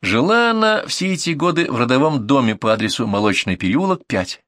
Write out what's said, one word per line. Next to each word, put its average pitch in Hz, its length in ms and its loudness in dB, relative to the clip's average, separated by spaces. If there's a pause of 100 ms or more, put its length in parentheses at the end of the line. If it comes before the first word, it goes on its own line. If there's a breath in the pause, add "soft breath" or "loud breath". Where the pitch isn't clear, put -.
Жила 196 500 2
она 220 340 0
все 190 280 -4
эти 170 180 -4
годы 165 400 0
в 127 40 -2
родовом 127 520 2
доме 120 280 2
по 110 160 0
адресу 110 360 -2
Молочный 101 480 0
переулок, 170 500 -2
пять. - 420 -6